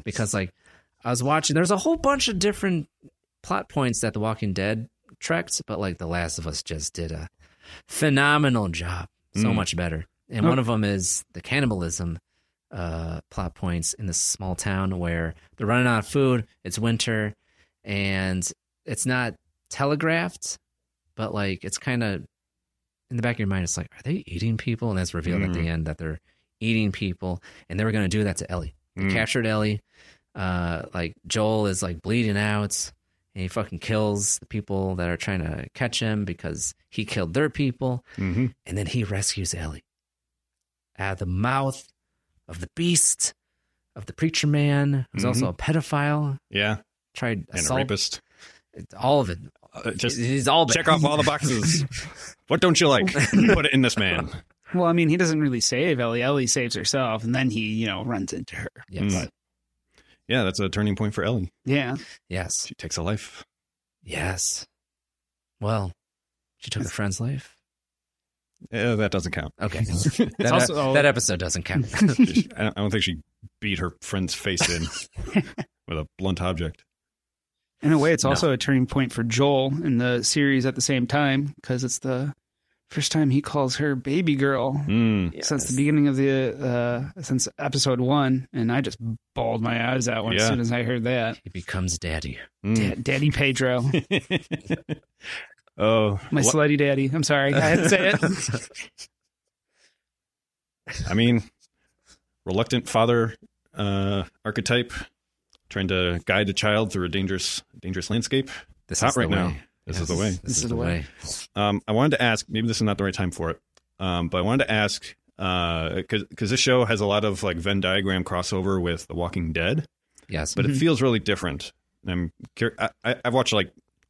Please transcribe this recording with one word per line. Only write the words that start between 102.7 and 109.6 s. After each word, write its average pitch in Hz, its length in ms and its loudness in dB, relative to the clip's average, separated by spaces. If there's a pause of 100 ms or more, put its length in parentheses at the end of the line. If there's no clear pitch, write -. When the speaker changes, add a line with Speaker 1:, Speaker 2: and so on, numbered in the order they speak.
Speaker 1:
father, 117 460 4 (400)
uh, 98 500 0 (200)
archetype, 120 480 0 (760)
trying 95 200 -2
to 90 380 2
guide 98 220 2
a 98 40 -2
child 104 400 0
through 92 140 -2
a - 20 -2
dangerous, 92 540 -2 (180)
dangerous 92 300 -6
landscape. 131 400 0 (380)
Speaker 2:
This - 120 -4
Speaker 1:
Hot 120 100 4
Speaker 2:
is - 40 -2
the 127 60 2
Speaker 1:
right 110 100 2
now. 92 180 2
Speaker 2:
way. 73 120 -4 (260)